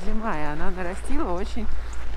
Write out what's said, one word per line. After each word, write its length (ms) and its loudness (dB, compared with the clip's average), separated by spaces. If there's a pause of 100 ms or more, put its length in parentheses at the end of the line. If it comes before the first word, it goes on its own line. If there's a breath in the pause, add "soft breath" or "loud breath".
зима, 320 0
и 60 -2 (100)
она 180 4
нарастила 680 0
очень 280 -2 (500 loud breath)